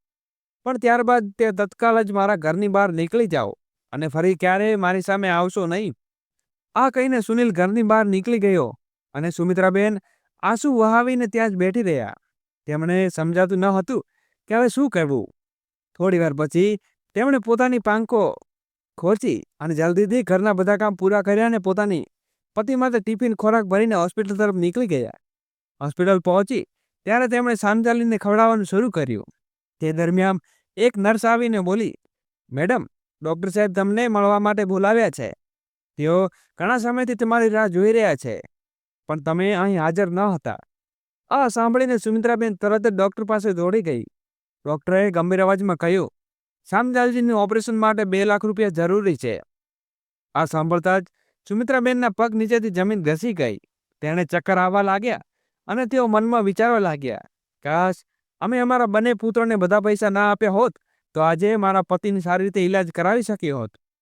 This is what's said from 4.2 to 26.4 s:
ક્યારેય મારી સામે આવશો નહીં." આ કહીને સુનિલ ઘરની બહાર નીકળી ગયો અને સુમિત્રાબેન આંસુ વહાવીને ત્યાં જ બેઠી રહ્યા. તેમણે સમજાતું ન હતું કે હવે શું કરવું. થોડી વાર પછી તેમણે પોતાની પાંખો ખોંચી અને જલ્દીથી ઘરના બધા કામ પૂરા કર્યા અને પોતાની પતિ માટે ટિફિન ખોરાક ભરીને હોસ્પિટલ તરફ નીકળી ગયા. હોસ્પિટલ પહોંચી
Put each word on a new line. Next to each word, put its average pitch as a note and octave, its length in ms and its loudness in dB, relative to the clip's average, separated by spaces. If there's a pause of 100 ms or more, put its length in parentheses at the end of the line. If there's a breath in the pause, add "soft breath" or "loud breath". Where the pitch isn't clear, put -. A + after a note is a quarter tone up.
ક્યારેય G3 420 0
મારી F#3 240 0
સામે G3 280 -2
આવશો F3+ 380 0
નહીં." F3 280 -4 (800)
આ C4 160 2
કહીને B3+ 300 0
સુનિલ A#3 300 0
ઘરની F#3+ 320 0
બહાર A3 220 4
નીકળી G3+ 340 0
ગયો F3+ 360 2 (400)
અને D#3 160 -4
સુમિત્રાબેન F#3 680 0 (420)
આંસુ A#3 340 0
વહાવીને A#3 520 2
ત્યાં A3+ 240 0
જ F#3+ 40 -4
બેઠી F#3 280 0
રહ્યા. C3+ 320 -2 (520)
તેમણે E3+ 420 0
સમજાતું F3 500 0
ન F#3 60 2
હતું F#3+ 400 0 (440)
કે G#3+ 60 -4
હવે A#3+ 140 4
શું C4 220 0
કરવું. C#3 380 -2 (680)
થોડી F#3 220 2
વાર D#3+ 160 0
પછી E3+ 440 0 (360 soft breath)
તેમણે C4 240 2
પોતાની A#3+ 400 0
પાંખો G#3+ 580 0 (600)
ખોંચી F3+ 460 -2 (180)
અને D#3+ 140 -4
જલ્દીથી F#3 480 2
ઘરના F#3 300 0
બધા F#3+ 240 0
કામ G#3 180 -2
પૂરા G3 280 0
કર્યા G3+ 240 2
અને A#3 120 0
પોતાની F#3 480 -2 (480)
પતિ G#3+ 200 -2
માટે B3 260 0
ટિફિન A3 340 -2
ખોરાક A3 300 0
ભરીને G#3 300 0
હોસ્પિટલ G3 420 -2
તરફ G#3 180 0
નીકળી F3+ 320 0
ગયા. C#3 240 -2 (720)
હોસ્પિટલ F3+ 380 0
પહોંચી F#3+ 480 0 (380)